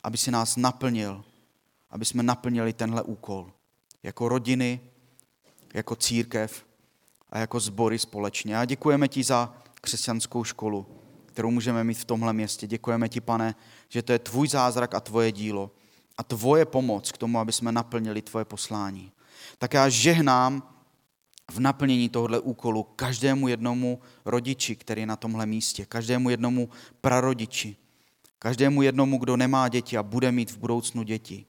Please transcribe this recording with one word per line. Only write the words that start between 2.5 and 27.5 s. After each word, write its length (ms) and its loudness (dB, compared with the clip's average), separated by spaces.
tenhle 300 -2
úkol 500 -10
jako 260 -4
rodiny, 520 0
jako 220 -6
církev 720 -2
a 80 -6
jako 220 -2
sbory 380 0
společně. 600 -4
A 60 2
děkujeme 440 2
ti 160 -2
za 300 0
křesťanskou 640 -4
školu, 420 -6
kterou 240 -2
můžeme 340 0
mít 140 -2
v 60 -10
tomhle 280 0
městě. 340 -4
Děkujeme 420 -2
ti, 120 -6
Pane, 340 0
že 140 -4
to 100 0
je 60 4
tvůj 300 0
zázrak 460 2
a 60 0
tvoje 320 2
dílo 380 -4
a 40 -8
tvoje 420 4
pomoc 480 -2
k 60 -18
tomu, 200 0
aby 140 -2
jsme 200 -2
naplnili 500 -2
tvoje 220 -4
poslání. 680 -8
Tak 160 -2
já 140 10
žehnám 840 4
v 80 -6
naplnění 480 2
tohodle 320 0
úkolu 420 -2
každému 680 0
jednomu 520 -2
rodiči, 520 -2
který 260 -6
je 40 -4
na 100 -4
tomhle 300 -4
místě, 400 -4
každému 440 0
jednomu 380 0
prarodiči, 760 0